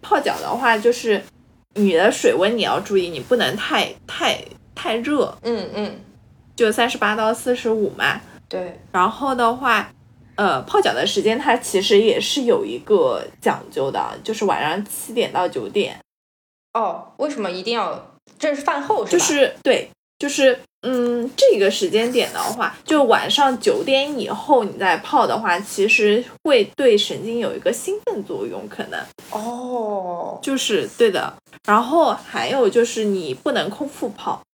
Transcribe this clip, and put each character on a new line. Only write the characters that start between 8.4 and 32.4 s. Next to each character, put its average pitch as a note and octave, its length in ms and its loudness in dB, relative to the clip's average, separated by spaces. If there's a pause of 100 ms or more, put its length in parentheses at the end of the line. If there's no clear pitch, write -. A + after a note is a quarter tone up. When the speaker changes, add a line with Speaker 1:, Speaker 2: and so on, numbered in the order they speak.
Speaker 2:
对。 F3+ 320 -10 (100)
Speaker 1:
然 F#3 180 2
后 C4 240 -4
的 A#3+ 220 2
话， A#3+ 340 0 (460)
呃， F3 280 0
泡 - 180 0
脚 D3 120 2
的 B2+ 140 -2
时 G3 160 0
间 A3 160 2
它 A#3 180 2
其 G#3 240 -2
实 G3+ 200 6
也 A3 200 4
是 C4 220 -2
有 A#3+ 220 2
一 A2+ 160 -8
个 C3 420 2 (180)
讲 - 300 -2
究 C3+ 220 -2
的， B1 320 -4
就 A3 100 -4
是 G#3+ 100 -4
晚 F3 160 2
上 E3 240 -2
七 - 300 -12
点 F3+ 180 0
到 F3+ 140 0
九 A2+ 220 -6
点。 - 280 -2 (800)
Speaker 2:
哦， G3 440 -4
为 D4 120 -2
什 C4 100 -8
么 G3 80 -4
一 F#3 140 -8
定 A3+ 120 -4
要， F#3+ 420 -6 (240)
这 D4+ 160 0
是 C#4 60 -10
饭 D4+ 200 -2
后 D4 240 -2
是 - 100 -2
吧？ - 20 6
Speaker 1:
就 - 60 -
是， C#4+ 380 2
对， - 260 2 (300)
就 C#4+ 100 -4
是， C4 300 4 (240)
嗯， A#3+ 540 -2
这 D#4 240 6
个 G3 100 4
时 G#3 180 -2
间 A3 220 2
点 B3+ 220 0
的 - 100 -6
话， - 320 -4 (100)
就 D4 200 4
晚 - 260 2
上 C4+ 300 2
九 - 240 0
点 C#4 340 0
以 G3+ 100 -6
后 B3+ 360 2
你 G3 80 -6
再 F#3 240 0
泡 B3+ 280 0
的 C#3+ 140 0
话， F#3+ 220 0
其 G3+ 260 -2
实 A3 380 4 (180)
会 C4 220 4 (100)
对 A#3+ 240 4
神 D#3+ 240 -2
经 A3+ 160 -4
有 A3 160 -2
一 - 60 -8
个 F#3+ 120 0
兴 F#4+ 220 -4 (100)
奋 C4 200 -4
作 A2+ 200 -6
用， G2+ 240 -10
可 - 180 -12
能。 E2+ 140 -8 (300)
Speaker 2:
哦。 G#3+ 1120 -6
Speaker 1:
就 C4+ 140 -2
是， G3 320 -2 (100)
对 A3+ 100 6
的。 - 240 -2 (360)
然 G#3+ 120 6
后 C#4 300 4
还 - 380 -4